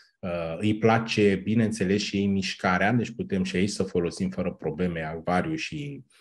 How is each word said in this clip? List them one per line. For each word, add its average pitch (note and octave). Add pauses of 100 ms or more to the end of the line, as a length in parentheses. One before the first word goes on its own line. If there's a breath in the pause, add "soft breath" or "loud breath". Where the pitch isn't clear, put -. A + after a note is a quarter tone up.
(200 loud breath)
uh, E2+
îi G#2+
place, A2
bineînțeles, G2+
și -
ei G2+
mișcarea, F#2+
deci A#2
putem F#2
și F#2
aici F#2+
să F#2+
folosim F2+
fără F2+
probleme D#2+
acvariu D#2+
și, C3+ (180 loud breath)